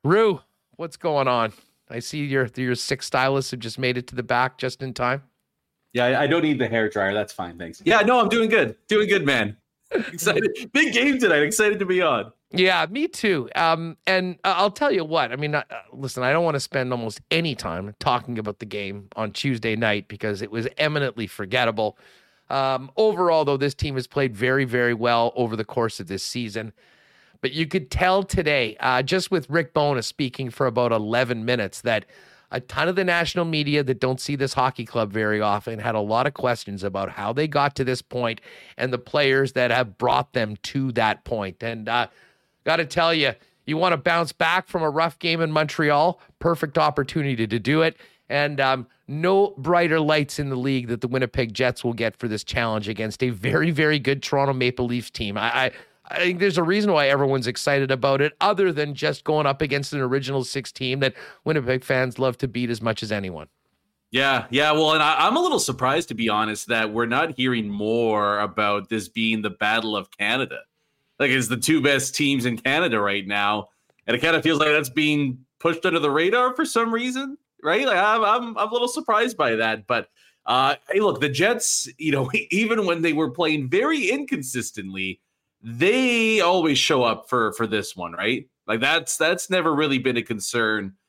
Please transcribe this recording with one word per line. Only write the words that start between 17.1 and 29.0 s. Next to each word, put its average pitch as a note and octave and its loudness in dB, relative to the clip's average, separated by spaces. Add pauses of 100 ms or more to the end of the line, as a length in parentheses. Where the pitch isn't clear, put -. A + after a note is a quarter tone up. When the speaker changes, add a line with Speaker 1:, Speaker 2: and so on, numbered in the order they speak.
Speaker 1:
any E3 0
time F#2+ -8
talking A#2+ -2
about G#2+ -8
the A2 -10
game G2+ -10
on G#2+ -4
Tuesday A2+ -2
night G#2+ -2
because G#2 -6
it G#2 -8
was A#2 -4
eminently C#3+ -2
forgettable. A2 -2 (520)
Um, C3+ -2
overall, F3 4
though, C#3+ 2
this C#3 -2
team D3 -6
has B2+ -6
played B2+ -2
very, C3 2
very A#2+ 2
well A#2 2
over A#2 -2
the G#2+ -4
course A2+ -4
of F#2+ -10
this F#2+ -6
season. A2+ -8 (720)
But C3 -4
you D#3+ -2
could D3+ -4
tell F#3 2
today, D3 0
uh, B2+ 2